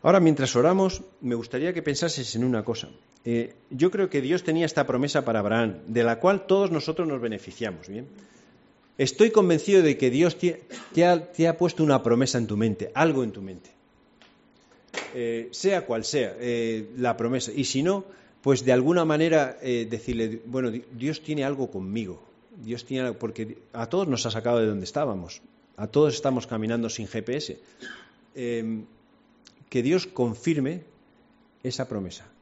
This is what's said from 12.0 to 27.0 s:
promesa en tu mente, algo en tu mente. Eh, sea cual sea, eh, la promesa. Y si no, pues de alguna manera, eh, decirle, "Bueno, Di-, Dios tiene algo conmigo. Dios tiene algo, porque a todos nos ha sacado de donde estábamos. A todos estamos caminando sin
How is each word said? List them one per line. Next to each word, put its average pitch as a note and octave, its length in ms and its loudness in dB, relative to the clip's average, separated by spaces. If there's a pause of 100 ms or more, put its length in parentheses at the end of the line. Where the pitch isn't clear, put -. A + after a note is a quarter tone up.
promesa B2 340 2
en A2 100 0
tu G#2 100 -2
mente, G#2 360 0
algo C#3 300 2
en A2 80 -4
tu G2+ 100 -14
mente. F#2+ 300 -16 (1400)
Eh, A#2 360 -4
sea F#3+ 340 0
cual A2+ 180 -2
sea, A#2+ 340 -2
eh, A#2 600 -2
la B2 180 0
promesa. A#2+ 400 -2
Y C#3 80 -2
si C3+ 180 -2
no, F#3+ 220 0 (380)
pues B2 240 2
de B2+ 80 6
alguna D#3+ 320 4
manera, D#3 560 2
eh, A#2+ 280 -2
decirle, A2+ 560 -4
"Bueno, B2 240 -4
Di-, A#2+ 220 -8
Dios C3 300 -6
tiene D3+ 240 -4
algo C3+ 260 -4
conmigo. F#2+ 560 -8 (340)
Dios A#2 220 -8
tiene C3 240 -4
algo, A2 120 -6
porque A2+ 400 -8 (120)
a A#2 160 -6
todos F3+ 220 -2
nos A#2+ 160 -2
ha A2+ 60 -2
sacado A#2 280 2
de A2 80 4
donde G2+ 160 -2
estábamos. F#2+ 580 -6 (360)
A G#2 100 -8
todos C#3+ 260 4
estamos B2+ 320 -2
caminando A2+ 440 -2
sin G#2+ 180 -8